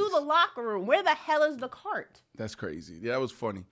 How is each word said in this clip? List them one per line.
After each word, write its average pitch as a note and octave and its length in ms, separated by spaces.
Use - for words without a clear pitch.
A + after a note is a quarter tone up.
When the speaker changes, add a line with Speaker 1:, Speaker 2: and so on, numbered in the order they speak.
Speaker 1:
the E4 100
locker D4+ 420
room? G#3 240
Where F4+ 160
the F4+ 100
hell D4+ 300
is D4+ 140
the B3+ 100
cart? - 540
Speaker 2:
That's A2 200
crazy. E2+ 440
Yeah, A#2 120
that C3 100
was B2 100
funny. G2 400